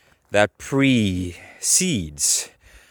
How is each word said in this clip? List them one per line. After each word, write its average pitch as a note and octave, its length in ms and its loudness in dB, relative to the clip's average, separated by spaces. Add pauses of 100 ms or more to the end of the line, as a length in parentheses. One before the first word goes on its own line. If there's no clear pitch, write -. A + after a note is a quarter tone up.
(300)
that G#2 280 0
precedes G2+ 1900 -2 (400)